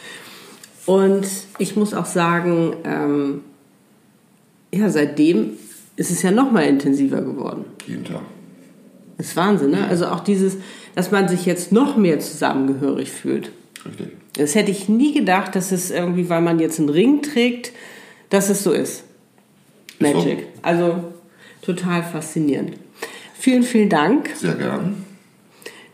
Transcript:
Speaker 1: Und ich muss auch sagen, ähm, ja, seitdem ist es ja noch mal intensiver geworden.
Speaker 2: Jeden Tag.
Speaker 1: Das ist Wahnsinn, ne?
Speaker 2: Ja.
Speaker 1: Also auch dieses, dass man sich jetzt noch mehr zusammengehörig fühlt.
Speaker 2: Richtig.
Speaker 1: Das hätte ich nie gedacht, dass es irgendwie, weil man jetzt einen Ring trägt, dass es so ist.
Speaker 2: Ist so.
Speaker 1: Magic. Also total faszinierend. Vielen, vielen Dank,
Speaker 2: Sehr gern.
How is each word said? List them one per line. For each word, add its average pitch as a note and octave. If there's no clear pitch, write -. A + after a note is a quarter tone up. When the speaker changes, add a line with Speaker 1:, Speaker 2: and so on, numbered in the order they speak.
Speaker 1:
Und F#3+
ich -
muss G#3
auch -
sagen, E3+
ähm, C#3+
ja, G3
seitdem D3+
ist F3
es -
ja F#3
noch B3
mal F#3+
intensiver C#3
geworden. C3+
Speaker 2:
Jeden -
Tag. -
Speaker 1:
Das E3
ist -
Wahnsinn, E3
ne? F#3
Speaker 2:
Ja. G#3
Speaker 1:
Also F3+
auch F3
dieses, F#3+
dass F3+
man F#3+
sich F3
jetzt F3
noch C4+
mehr E3+
zusammengehörig C3+
fühlt. C3+
Speaker 2:
Richtig. -
Speaker 1:
Das D3
hätte G#3
ich -
nie B3
gedacht, F#3+
dass F#3
es F3+
irgendwie, F3
weil E3+
man E3
jetzt D#3+
einen D3
Ring A#3
trägt, A#3+
dass G3
es G3
so E3+
ist. -
Speaker 2:
Ist D3
so. -
Speaker 1:
Magic. C#3+
Also E3+
total F3
faszinierend. D#3
Vielen, B3+
vielen G#3+
Dank, F3
Speaker 2:
Sehr E2+
gern. D3+